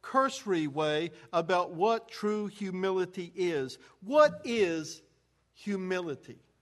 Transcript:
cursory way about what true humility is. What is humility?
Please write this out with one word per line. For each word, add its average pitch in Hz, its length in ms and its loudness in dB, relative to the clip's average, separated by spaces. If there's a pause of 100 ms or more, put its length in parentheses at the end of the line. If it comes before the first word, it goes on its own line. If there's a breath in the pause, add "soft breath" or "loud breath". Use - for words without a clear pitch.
cursory 220 640 0
way 151 420 0 (240 loud breath)
about 175 380 2
what 220 380 0
true 208 360 -2
humility 185 880 -4
is. 160 440 -2 (220 loud breath)
What 294 420 4
is 175 580 0 (540)
humility? 185 840 -6 (240)